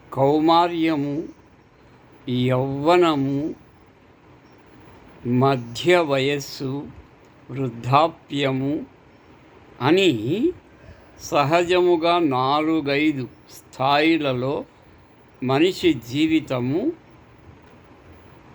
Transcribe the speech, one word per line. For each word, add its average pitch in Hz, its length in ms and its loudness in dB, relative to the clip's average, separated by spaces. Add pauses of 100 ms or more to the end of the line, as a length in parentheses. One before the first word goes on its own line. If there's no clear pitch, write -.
(120)
కౌమార్యము, 160 1160 2 (960)
యౌవనము, 139 1300 0 (1700)
మధ్య 127 720 2
వయస్సు, 139 880 -2 (640)
వృద్ధాప్యము 135 1400 -2 (960)
అని 165 720 0 (680)
సహజముగా 170 960 2
నాలుగైదు 143 1120 0 (220)
స్థాయిలలో 143 1120 -2 (800)
మనిషి 151 640 0
జీవితము 151 840 -2 (1600)